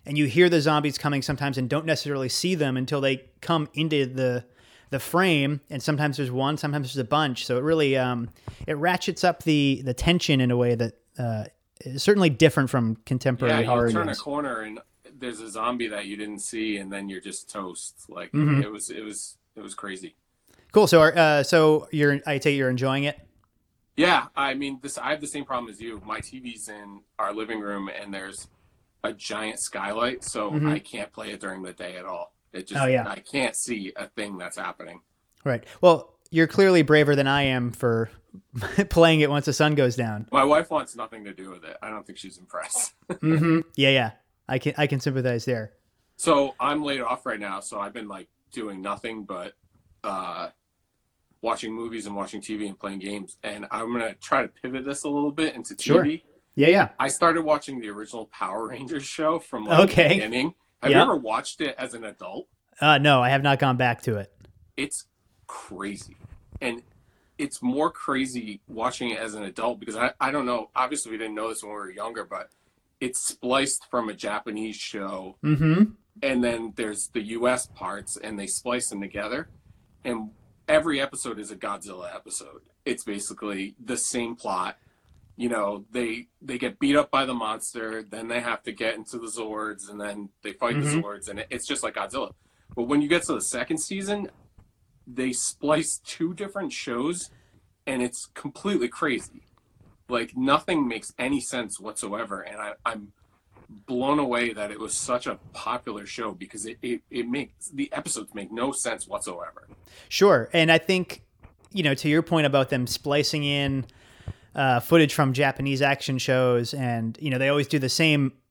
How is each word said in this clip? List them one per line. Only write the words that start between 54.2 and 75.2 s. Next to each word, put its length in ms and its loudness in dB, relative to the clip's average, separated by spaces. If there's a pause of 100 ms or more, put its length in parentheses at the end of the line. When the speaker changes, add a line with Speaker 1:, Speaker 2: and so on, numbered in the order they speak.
Speaker 2:
to 80 -4
pivot 340 -10
this 220 -8
a 40 -4
little 220 0
bit 240 -2
into 200 -12
T 160 -10
V. 20 6
Speaker 1:
Sure. 120 8 (500)
Yeah, 120 6
yeah. 220 8 (100)
Speaker 2:
I 80 0
started 360 2
watching 360 0
the 100 -10
original 380 -10
Power 400 -6
Rangers 380 -8
show 340 0
from, 260 -8
like, 260 8
Speaker 1:
Okay. 180 8
Speaker 2:
the 60 6
beginning. 380 0 (280)
Have 100 4
Speaker 1:
Yeah. 60 8
Speaker 2:
you 60 10
ever 120 2
watched 460 -4
it 160 -4
as 160 -8
an 100 -12
adult? 440 -12 (340)
Speaker 1:
Uh, 160 8
no, 260 6
I 60 4
have 140 2
not 160 4
gone 180 4
back 260 2
to 140 0
it. 120 -8 (460)
Speaker 2:
It's 300 -6 (420)
crazy. 720 -12 (420)
And 240 -6 (540)
it's 240 -6
more 300 0
crazy 760 -4
watching 440 -4
it 80 -6
as 160 -8
an 80 -8
adult 360 -4
because 160 -8
I, 240 0
I 120 0
don't 140 0
know. 300 -2
Obviously, 380 -2
we 40 -6
didn't 180 -8
know 140 -4
this 140 -8
when 80 -12
we 60 -10
were 140 -12
younger, 340 -8
but 240 -10 (520)
it's 180 -4
spliced 680 -2
from 180 -2
a 60 -6
Japanese 640 -6
show. 640 -10